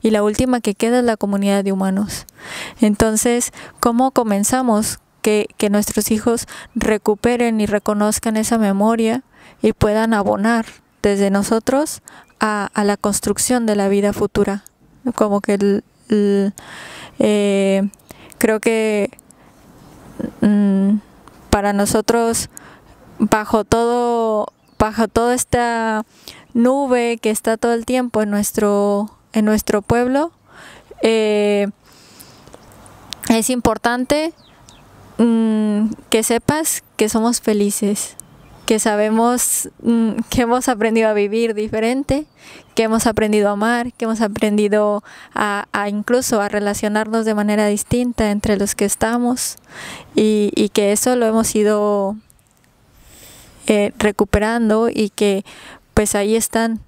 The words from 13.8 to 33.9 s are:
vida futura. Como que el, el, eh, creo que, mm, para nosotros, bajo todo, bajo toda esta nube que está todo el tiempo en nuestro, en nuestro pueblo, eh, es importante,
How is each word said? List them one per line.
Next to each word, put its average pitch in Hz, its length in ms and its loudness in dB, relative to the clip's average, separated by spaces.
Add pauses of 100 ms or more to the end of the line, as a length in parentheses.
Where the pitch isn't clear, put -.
vida 202 260 2
futura. 202 500 -2 (520)
Como 202 260 0
que 202 140 -2
el, 202 280 0 (260)
el, 202 440 0 (680)
eh, 196 680 2 (480)
creo 220 220 4
que, 220 520 0 (1300)
mm, 202 560 2 (520)
para 202 240 2
nosotros, 233 760 0 (680)
bajo 214 440 0
todo, 233 880 0 (240)
bajo 214 300 0
toda 233 260 0
esta 233 680 -2 (500)
nube 247 680 0
que 214 100 0
está 226 260 -2
todo 233 160 0
el 233 120 -4
tiempo 247 360 -2
en 208 80 -2
nuestro, 202 880 0 (160)
en 214 120 2
nuestro 214 360 0
pueblo, 254 500 0 (680)
eh, 208 680 2 (1600)
es 226 200 2
importante, 254 840 -2 (840)